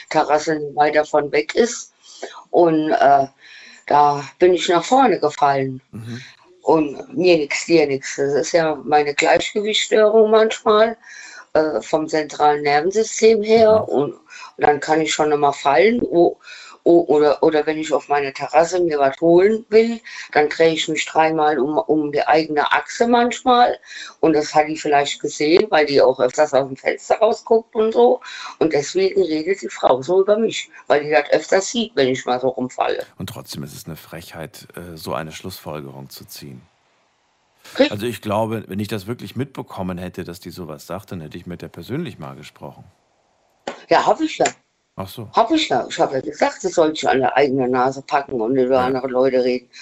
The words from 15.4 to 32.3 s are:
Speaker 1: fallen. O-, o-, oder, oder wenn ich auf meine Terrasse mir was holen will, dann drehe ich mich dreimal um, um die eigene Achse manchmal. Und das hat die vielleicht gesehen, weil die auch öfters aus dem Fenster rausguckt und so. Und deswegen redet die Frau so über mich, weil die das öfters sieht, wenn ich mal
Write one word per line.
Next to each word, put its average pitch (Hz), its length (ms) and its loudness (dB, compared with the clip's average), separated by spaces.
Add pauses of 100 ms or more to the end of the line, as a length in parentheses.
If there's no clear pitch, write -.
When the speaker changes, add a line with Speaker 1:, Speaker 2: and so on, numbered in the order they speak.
Speaker 1:
fallen. 185 480 2
O-, - 360 2 (480)
o-, 170 220 6
oder, 147 360 2
oder 151 220 2
wenn 156 120 -4
ich 156 160 -6
auf 139 160 -2
meine 143 240 -2
Terrasse 165 480 0
mir 160 180 -2
was 135 220 0
holen 185 480 4
will, 226 300 2 (320)
dann 147 180 2
drehe 165 240 2
ich 156 140 -6
mich 156 180 -4
dreimal 160 540 0
um, 147 180 -2
um 151 340 0
die 143 140 -2
eigene 151 460 0
Achse - 360 -2
manchmal. 240 720 2 (440)
Und 160 120 4
das 151 220 -2
hat 151 120 2
die 156 100 -6
vielleicht 143 440 0
gesehen, 156 480 0
weil 156 160 2
die 139 160 2
auch 131 180 4
öfters 131 340 0
aus 135 140 2
dem 131 100 -12
Fenster - 420 -4
rausguckt 226 560 0
und 220 180 0
so. 247 260 4 (400)
Und 156 140 0
deswegen 185 480 0
redet 156 400 -2
die 226 80 -10
Frau 131 320 0
so 180 200 0
über 208 160 2
mich, 220 320 -4 (180)
weil 147 160 2
die 147 80 -6
das 151 200 2
öfters - 380 0
sieht, 233 260 -6
wenn 135 120 2
ich 127 180 -4
mal 127 140 -2